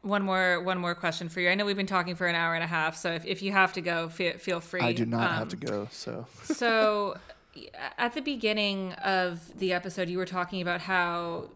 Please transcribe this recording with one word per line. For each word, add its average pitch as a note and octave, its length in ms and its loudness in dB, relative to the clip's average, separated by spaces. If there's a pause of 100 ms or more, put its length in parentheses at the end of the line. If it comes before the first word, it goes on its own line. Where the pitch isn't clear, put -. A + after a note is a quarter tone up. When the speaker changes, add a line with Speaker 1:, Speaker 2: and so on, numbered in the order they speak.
Speaker 1:
one G3+ 220 0
more, F#3 400 4
one F3+ 160 0
more F3 160 0
question E3+ 340 -2
for E3+ 120 -4
you. F3 100 4
I F#3 40 6
know G3+ 120 2
we've G3+ 100 0
been G3 80 0
talking F3+ 300 0
for F3 120 0
an E3+ 80 2
hour E3 200 2
and E3 100 0
a - 20 0
half, D#3+ 300 0
so F3 160 -2
if, D#3+ 140 -4
if F#3 160 -2
you G3 100 0
have F#3+ 220 6
to F#3 80 -2
go, E3 260 0
fe-, E3+ 300 -2
feel F3 220 -2
free. F3+ 200 -6
Speaker 2:
I A#2 140 2
do A2+ 100 0
not A2+ 260 2
have - 120 0
Speaker 1:
Um, A2 80 -4
Speaker 2:
to - 60 -6
go, G#2+ 360 -4
so. A#2+ 340 -8 (160)
Speaker 1:
so, G#3+ 760 2 (180)
<laughs> - 180 -20
y-, - 140 -16 (300)
at A#3 160 0
the D4+ 80 -4
beginning G#3+ 720 0
of F#3 640 0
the F#3 160 2
episode, F3+ 340 -2
you F3+ 80 -2
were F#3 80 0
talking F3+ 380 -2
about F3 180 0
how, E3+ 760 0